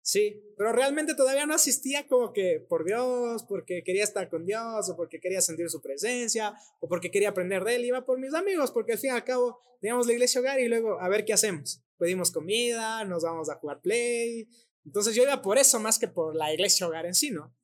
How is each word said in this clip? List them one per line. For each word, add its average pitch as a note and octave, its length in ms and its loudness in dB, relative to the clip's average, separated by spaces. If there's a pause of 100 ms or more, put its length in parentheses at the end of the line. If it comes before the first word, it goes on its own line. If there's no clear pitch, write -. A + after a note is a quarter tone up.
Sí, G#3 420 0 (160)
pero G#3+ 140 2
realmente C#4+ 420 2
todavía C#4 320 4
no D#4 80 0
asistía C#4+ 520 0
como B3 260 2
que F3+ 340 0
por D#3+ 180 -2
Dios, A#3+ 640 -2
porque F3+ 340 -6
quería F#3+ 220 0
estar G3+ 240 -4
con E3 160 -6
Dios, A3 460 -4
o E3 60 -6
porque E3 220 -8
quería F#3 220 -4
sentir E3+ 300 -2
su D#3+ 100 -10
presencia, G#3+ 760 -4 (260)
o E3 80 -10
porque F3 220 -4
quería G3+ 200 2
aprender F#3 340 -2
de A#3 120 0
él, B3 100 -2
iba B3+ 180 -2
por B3+ 140 0
mis C4+ 160 -6
amigos, E4+ 360 0
porque A3+ 220 -2
al G#3+ 60 -2
fin C4 120 -2
y B3+ 40 0
al A#3+ 100 -2
cabo B3 340 0 (220)
teníamos A#3+ 260 0
la A#3 60 4
iglesia B3 300 2
hogar C4+ 180 2
y A#3+ 80 2
luego A3+ 320 0
a F3+ 80 -2
ver G#3 160 2
qué A3 80 0
hacemos. F#3+ 500 0 (160)
Pedimos F3 320 0
comida, A3 760 -2
nos F3+ 180 -4
vamos E3 260 -4
a D#3 80 -6
jugar C#3+ 240 -10
play. A#3 680 -2 (380)
Entonces G#3 300 -2
yo A#3+ 80 6
iba C#4 180 4
por G3+ 160 2
eso B3+ 240 6
más G#3+ 180 2
que G3+ 100 0
por D#3+ 280 -2
la D#3 160 0
iglesia F#3 340 2
hogar E3 200 -4
en F3+ 80 -6
sí, D4 160 2
¿no? D#3 340 -8